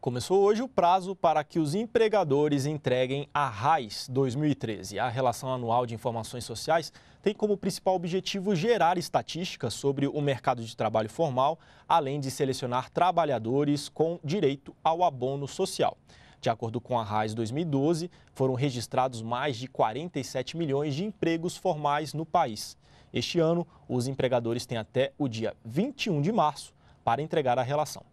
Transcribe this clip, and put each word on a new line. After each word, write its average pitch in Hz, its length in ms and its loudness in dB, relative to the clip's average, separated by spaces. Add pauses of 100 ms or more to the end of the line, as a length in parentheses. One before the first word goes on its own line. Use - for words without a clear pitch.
Começou 135 420 2
hoje 208 180 4
o 262 60 -4
prazo 185 480 2
para 156 300 2
que - 160 -2
os 151 160 0
empregadores 160 880 2
entreguem 139 680 -2
a 147 160 0
rais 120 640 -2
dois 127 240 2
mil 151 160 2
e 135 40 4
treze, 98 440 -6
a 123 100 0
Relação 131 460 -2
Anual 123 320 0
de 113 80 -8
Informações 117 500 -6
Sociais, 156 480 0 (300)
tem 208 100 2
como 208 240 0
principal 190 380 0
objetivo 185 640 -2
gerar 180 420 2
estatísticas 151 760 -4
sobre 139 340 0
o 147 120 -2
mercado 131 440 0
de 110 120 -14
trabalho 110 320 0
formal, 143 480 0 (320)
além 147 300 2
de 135 140 -4
selecionar 127 580 -2
trabalhadores 147 960 2
com 165 360 0
direito 143 580 0
ao 165 220 2
abono 139 420 -2
social. - 500 -2 (440)
De 131 100 0
acordo 113 300 -4
com 120 180 -4
a 113 60 -2
rais 107 280 -2
dois 110 200 -4
mil 147 100 -2
e - 20 -2
doze, 156 460 0 (240)
foram 131 200 0
registrados 127 680 -2
mais 123 340 -2
de 123 120 -10
quarenta 139 500 -2
e 131 60 -4
sete 131 320 -6
milhões 147 400 -2
de 175 80 -4
empregos 165 520 -2
formais 151 560 0
no 156 140 -6
país. 139 500 0 (360)
Este 123 260 -2
ano, 165 260 4 (240)
os 123 200 -2
empregadores 120 580 0
têm 117 120 -4
até 123 380 0
o 143 120 0
dia 110 260 -4 (100)
vinte 165 420 -2
e 226 40 -2
um 151 100 2
de 165 120 2
março 156 420 0 (300)
para 120 180 2
entregar 147 340 2
a 131 60 0
relação. 143 500 -4